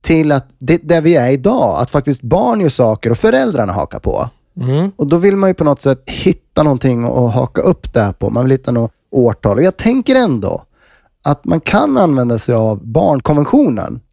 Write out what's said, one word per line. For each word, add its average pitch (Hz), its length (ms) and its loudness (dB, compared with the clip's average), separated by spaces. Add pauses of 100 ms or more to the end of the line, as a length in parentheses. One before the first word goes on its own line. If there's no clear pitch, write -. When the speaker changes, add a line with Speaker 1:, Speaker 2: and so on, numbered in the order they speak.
Speaker 1:
till 156 300 0
att 135 160 -2 (100)
det, 147 180 0 (120)
där 165 120 4
vi 165 160 2
är 127 120 2
idag, 135 540 0
att - 80 -4
faktiskt 143 320 -2
barn 208 380 0
gör 170 80 2
saker 113 420 0
och 120 80 0
föräldrarna 214 540 0
hakar 92 260 -6
på. - 300 -4 (320)
Speaker 2:
Mm. 143 360 -2
Speaker 1:
Och 151 100 -4
då 156 100 2
vill 196 200 2
man 196 140 2
ju 180 40 0
på 160 100 -2
något 143 160 0
sätt 135 260 0
hitta - 560 -2
någonting 127 420 0
att 120 300 0
haka 127 260 -2
upp - 320 -2
det 120 80 0
här 101 120 0
på. - 180 -4
Man 117 140 -2
vill 131 80 2
hitta 127 200 -2
något 117 200 -2 (180)
årtal. 113 480 0
Och 143 60 2
jag 185 120 0
tänker 254 380 0
ändå 127 480 0 (600)
att 143 200 -2
man 165 160 0
kan 269 380 0
använda 127 400 2
sig 120 160 -2
av 110 320 -2
barnkonventionen. 147 1120 0 (120)